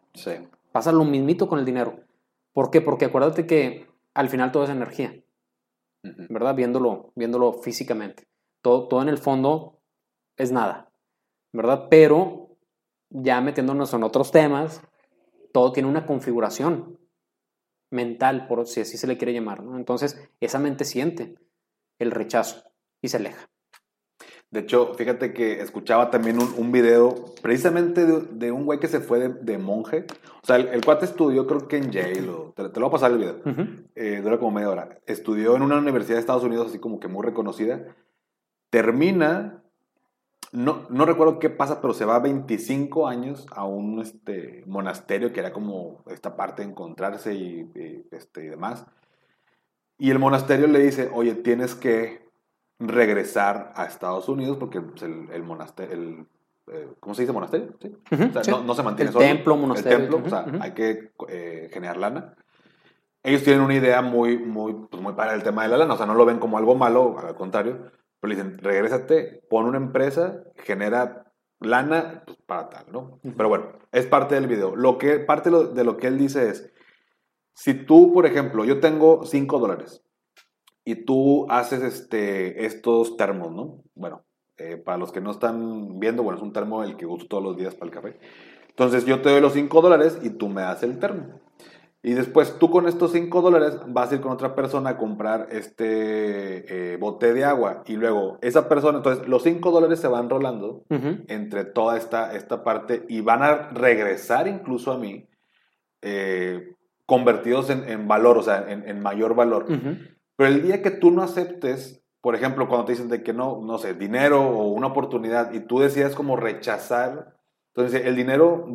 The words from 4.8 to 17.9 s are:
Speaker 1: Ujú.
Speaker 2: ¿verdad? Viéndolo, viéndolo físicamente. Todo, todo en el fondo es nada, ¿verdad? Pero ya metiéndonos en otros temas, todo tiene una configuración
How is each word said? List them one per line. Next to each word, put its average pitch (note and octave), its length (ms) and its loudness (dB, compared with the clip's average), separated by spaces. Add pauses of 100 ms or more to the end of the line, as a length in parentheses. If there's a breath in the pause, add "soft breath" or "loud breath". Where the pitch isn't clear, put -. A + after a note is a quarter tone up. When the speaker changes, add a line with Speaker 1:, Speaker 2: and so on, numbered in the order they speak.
Speaker 1:
Ujú. F#2 240 -18
Speaker 2:
¿verdad? A#2 260 -2
Viéndolo, B2 600 -2
viéndolo A#2+ 360 0
físicamente. A#2+ 760 -10 (340)
Todo, B2 260 4
todo B2+ 140 2
en C#3+ 60 0
el C#3+ 100 0
fondo C#3+ 600 -2 (560)
es B2+ 160 -2
nada, G#2+ 380 -2 (600)
¿verdad? A#2+ 380 0
Pero D#3+ 640 6 (540)
ya B2+ 300 0
metiéndonos C#3 540 -2
en A2+ 100 -2
otros C3+ 260 0
temas, D3+ 520 4 (680)
todo B2+ 200 4
tiene C3+ 160 -2
una D#3 180 -2
configuración C3 920 -4 (920)